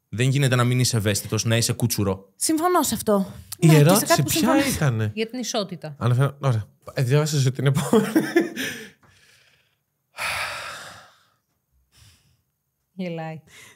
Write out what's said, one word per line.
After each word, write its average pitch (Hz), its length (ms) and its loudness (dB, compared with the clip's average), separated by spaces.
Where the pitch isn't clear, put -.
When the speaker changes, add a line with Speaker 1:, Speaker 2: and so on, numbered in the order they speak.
Speaker 1:
Δεν 123 200 0
γίνεται 131 280 2
να 120 80 4
μην 127 160 0
είσαι 120 160 0
ευαίσθητος, 104 480 -2
να 113 120 2
είσαι 117 160 0
κούτσουρο. 98 640 -4
Speaker 2:
Συμφωνώ 330 460 0
σε - 120 -2
αυτό. 202 320 0
Speaker 3:
Η 175 80 4
Speaker 2:
Ναι, 156 60 8
και 151 60 8
σε 147 60 8
Speaker 3:
ερώτηση 190 220 4
Speaker 2:
κάτι 339 160 4
που - 60 -2
Speaker 3:
ποια 330 100 -2
Speaker 2:
συμφωνώ. 277 220 4
Speaker 3:
ήτανε; 110 400 0
Speaker 4:
Για 220 160 -4
την 254 80 -10
ισότητα. 190 600 -8
Speaker 3:
Αναφέρα-, 127 420 0
ωραία. 113 240 0
Ε, 143 80 -2
διάβασες 147 480 2
την 131 160 -4
επόμενη. 175 460 2
Speaker 4:
Γελάει. 160 480 -10